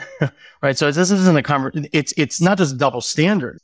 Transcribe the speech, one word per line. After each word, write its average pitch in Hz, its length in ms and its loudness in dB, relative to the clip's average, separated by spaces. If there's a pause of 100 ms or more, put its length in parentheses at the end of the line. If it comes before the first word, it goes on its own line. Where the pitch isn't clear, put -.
(200)
<laughs> - 420 -8
right? 139 160 0
So 147 120 2
this 175 200 2
isn't 185 260 4
a 139 60 2
conver-, 143 500 -4
it's, 151 240 -2
it's 151 240 -2
not 185 180 2
just 151 160 0
a 127 40 -8
double 123 240 -2
standard. 160 600 -2